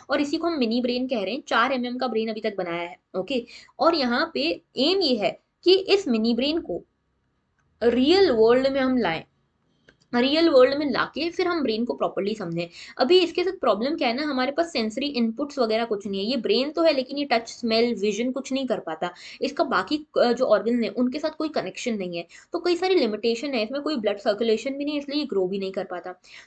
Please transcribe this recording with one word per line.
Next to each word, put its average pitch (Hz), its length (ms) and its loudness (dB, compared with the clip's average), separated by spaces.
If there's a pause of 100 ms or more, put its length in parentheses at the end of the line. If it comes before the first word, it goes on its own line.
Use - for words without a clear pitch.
(100)
और 285 100 2
इसी 294 160 -2
को 330 100 -2
हम 330 120 -2
मिनी 240 220 0
ब्रेन 247 260 -2
कह 247 160 -2
रहे 190 120 -4
हैं। 302 140 -8
चार 247 240 0
एमएम 247 240 -4
का 254 120 -2
ब्रेन 220 200 -2
अभी 220 120 -6
तक 214 160 -4
बनाया 175 260 -4
है, 180 140 -10 (200)
ओके। 233 300 -4 (320)
और 330 160 4
यहाँ 277 400 0
पे 294 280 -2 (140)
एम 349 240 2
ये 262 160 2
है 190 240 -2 (240)
कि 359 100 8
इस 381 340 2
मिनी 233 260 2
ब्रेन 294 240 0
को 185 260 -8 (1000)
रियल 285 480 4
वर्ल्ड 240 380 6
में 269 120 0
हम 262 160 2
लाएं, 165 280 -2 (880)
रियल 277 340 4
वर्ल्ड 269 260 8
में 294 160 0
लाके 226 400 -2
फिर 349 160 -2
हम 339 160 0
ब्रेन 220 220 -2
को - 100 -4
प्रॉपरली 196 400 -4
समझें। 170 340 -6 (300)
अभी 349 200 6
इसके 349 260 0
साथ 370 140 -4
प्रॉब्लम 247 380 0
क्या 294 120 0
है 233 60 0
ना, 277 80 -4
हमारे 269 300 -2
पास 330 200 -4
सेंसरी 220 340 -2
इनपुट्स 254 520 -2
वगैरह 226 260 0
कुछ 214 220 -4
नहीं 196 180 -4
है। 226 60 -2
ये 269 60 -2
ब्रेन 233 340 0
तो 330 120 0
है 320 100 6
लेकिन 269 260 -2
ये 294 60 0
टच, 233 240 0
स्मेल, 233 460 0
विजन 208 360 -2
कुछ 262 220 -6
नहीं 262 140 -2
कर 202 140 -2
पाता, 165 300 -6 (320)
इसका 277 220 0
बाकी, 254 420 -2 (160)
अ, 240 100 6
जो 247 120 0
ऑर्गन 220 400 2
है 202 60 -2
उनके 254 280 -2
साथ 311 120 -4
कोई 311 180 -4
कनेक्शन 220 460 -4
नहीं 180 220 -6
है, 170 100 -8 (260)
तो 359 60 -2
कई 349 180 0
सारी 370 180 2
लिमिटेशन 233 540 0
है 254 140 -2
इसमें, 262 200 -6
कोई 302 140 -2
ब्लड 202 220 -2
सर्कुलेशन 220 520 0
भी 277 140 -6
नहीं 294 100 -4
है, 285 60 -2
इसलिए 285 180 -4
ये 277 80 -2
ग्रो 190 200 0
भी 196 120 -4
नहीं 190 140 -6
कर 190 120 -4
पाता। 180 360 -12 (260)